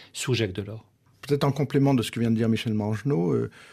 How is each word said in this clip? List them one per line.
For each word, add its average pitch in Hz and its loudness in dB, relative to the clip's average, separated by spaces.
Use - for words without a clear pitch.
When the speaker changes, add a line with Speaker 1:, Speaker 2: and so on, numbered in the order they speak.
Speaker 1:
sous - -4
Jacques 104 -2
Delors. 104 -10
Speaker 2:
Peut-être 143 0
en 139 2
complément 139 2
de 117 2
ce - -6
que - -4
vient 113 2
de 113 2
dire 113 2
Michel 110 0
Mangenot, 139 0
euh, 113 0